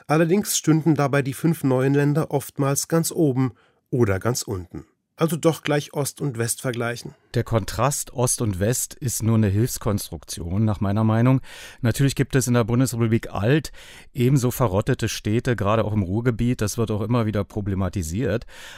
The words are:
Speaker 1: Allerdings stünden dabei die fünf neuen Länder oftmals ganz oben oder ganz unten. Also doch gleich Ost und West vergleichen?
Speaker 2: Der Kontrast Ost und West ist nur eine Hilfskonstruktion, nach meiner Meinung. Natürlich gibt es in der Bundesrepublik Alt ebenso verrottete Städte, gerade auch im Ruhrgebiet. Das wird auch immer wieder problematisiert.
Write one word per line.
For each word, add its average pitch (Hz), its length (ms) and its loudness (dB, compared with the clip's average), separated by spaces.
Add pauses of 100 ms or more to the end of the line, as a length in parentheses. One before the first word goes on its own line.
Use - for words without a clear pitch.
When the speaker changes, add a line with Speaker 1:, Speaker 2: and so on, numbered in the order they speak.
Speaker 1:
Allerdings 170 500 2
stünden 156 380 4
dabei 139 280 2
die 131 120 -4
fünf - 280 -2
neuen 135 320 2
Länder 143 360 2
oftmals 139 580 -2
ganz 165 240 0
oben 131 400 2 (380)
oder 110 280 2
ganz 117 240 -2
unten. 87 440 -10 (300)
Also 165 200 0
doch 156 260 0
gleich - 320 -2
Ost - 260 -6
und 135 180 -4
West 117 220 -4
vergleichen? 120 540 -6 (200)
Speaker 2:
Der 113 100 0
Kontrast 113 720 -2
Ost - 280 0
und 95 180 -2
West 113 340 0
ist - 280 -4
nur 113 140 4
eine 110 120 4
Hilfskonstruktion, 101 1160 -2
nach 107 160 0
meiner 101 220 0
Meinung. 117 380 4 (400)
Natürlich 131 340 2
gibt - 220 0
es 131 100 2
in 123 80 2
der 120 80 4
Bundesrepublik 117 720 0
Alt 113 400 0 (400)
ebenso 127 400 2
verrottete 110 560 0
Städte, 113 480 -2
gerade 101 280 2
auch 101 80 -2
im 107 100 0
Ruhrgebiet. 117 580 0
Das 104 180 -2
wird 110 140 0
auch 104 80 -2
immer 113 260 0
wieder 104 160 -2
problematisiert. 98 1040 -4 (320)